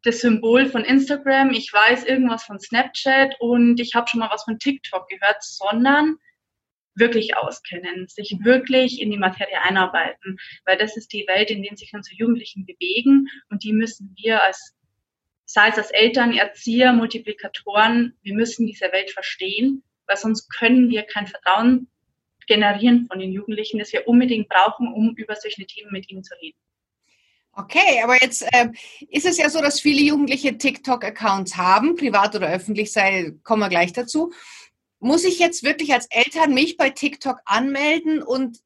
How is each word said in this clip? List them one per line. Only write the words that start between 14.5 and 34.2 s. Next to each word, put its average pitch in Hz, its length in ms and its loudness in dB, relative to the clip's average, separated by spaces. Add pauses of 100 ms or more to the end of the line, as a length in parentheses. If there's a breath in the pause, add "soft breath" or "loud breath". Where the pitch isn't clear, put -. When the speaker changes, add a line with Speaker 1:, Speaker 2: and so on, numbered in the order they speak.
Speaker 1:
sei 214 220 4
es 220 100 0
als 208 120 -6
Eltern, 233 440 2
Erzieher, 240 580 2
Multiplikatoren, 226 1300 0
wir 196 120 -10
müssen 226 320 -2
diese 190 260 -4
Welt 190 180 -2
verstehen, 208 720 -4 (240)
weil 196 120 0
sonst 220 320 -4
können 240 400 4
wir 214 140 -2
kein 208 220 -6
Vertrauen 226 640 2 (580)
generieren 214 600 4
von 185 120 -8
den 190 140 -6
Jugendlichen, 214 460 -6
das - 160 -8
wir - 120 -4
unbedingt 240 440 2
brauchen, 220 420 0
um 220 240 0
über 214 180 -10
solche 208 300 -12
Themen 208 280 -20
mit 190 180 -12
ihnen 190 120 -18
zu 180 200 -20
reden. 160 160 -20 (1000)
Speaker 2:
Okay, 262 460 2
aber 247 180 4
jetzt, 254 320 -2
ähm, 240 220 2 (360 loud breath)
ist 302 160 -2
es 349 120 0
ja 302 100 2
so, 311 120 -2
dass 285 200 -2
viele 294 220 2
Jugendliche 277 560 0
TikTok-Accounts 220 1000 -4
haben, 202 380 2
privat 214 400 0
oder 180 180 -2
öffentlich, 208 400 -6
sei, 190 400 0 (120)
kommen 214 180 0
wir 196 60 -2
gleich 175 240 0
dazu. 320 400 -4 (640 loud breath)